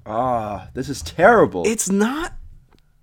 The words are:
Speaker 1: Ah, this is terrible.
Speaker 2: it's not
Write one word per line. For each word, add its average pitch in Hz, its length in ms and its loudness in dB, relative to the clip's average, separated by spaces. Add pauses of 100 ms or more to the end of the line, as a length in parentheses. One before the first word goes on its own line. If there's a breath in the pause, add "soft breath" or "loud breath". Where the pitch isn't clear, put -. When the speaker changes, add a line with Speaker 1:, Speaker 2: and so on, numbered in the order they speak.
Speaker 1:
Ah, 110 680 -4
this 131 140 -6
is 135 120 -8
terrible. 170 640 4
Speaker 2:
it's 220 240 -2
not 240 440 -2 (720)